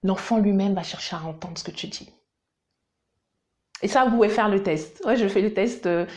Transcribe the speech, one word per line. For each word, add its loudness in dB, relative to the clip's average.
l'enfant 0
lui-même 4
va -4
chercher -10
à -10
entendre -10
ce -12
que -8
tu -10
dis. -14
Et -2
ça, 4
vous 2
pouvez 4
faire 2
le 2
test. -4
Ouais, 2
je 2
fais 2
le 2
test, -2
euh, 0